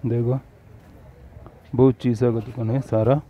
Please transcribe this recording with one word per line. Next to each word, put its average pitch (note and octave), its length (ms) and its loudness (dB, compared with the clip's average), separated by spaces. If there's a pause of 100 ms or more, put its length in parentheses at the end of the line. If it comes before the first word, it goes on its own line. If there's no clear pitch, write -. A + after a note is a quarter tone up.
देखो, A#2+ 340 -2 (1400)
बहुत B2+ 200 6
चीज़ B2 280 -2
का B2 160 2
दुकान A2+ 300 -6
है C3 120 -2
सारा। A#2+ 480 0